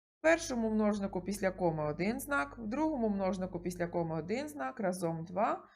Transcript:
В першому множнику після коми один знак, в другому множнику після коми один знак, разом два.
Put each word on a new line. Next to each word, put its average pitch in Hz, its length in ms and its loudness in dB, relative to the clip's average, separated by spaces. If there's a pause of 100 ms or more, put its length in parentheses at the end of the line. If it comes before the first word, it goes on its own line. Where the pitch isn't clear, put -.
(180)
В - 40 -20
першому 269 480 4
множнику 208 520 2
після 196 280 0
коми 160 340 2
один 190 360 -2
знак, 277 380 -2
в 226 80 -8
другому 269 420 2
множнику 185 520 0
після 175 260 -2
коми 165 300 0
один 214 320 -2
знак, 269 320 -6
разом 175 440 0
два. 214 400 0 (100)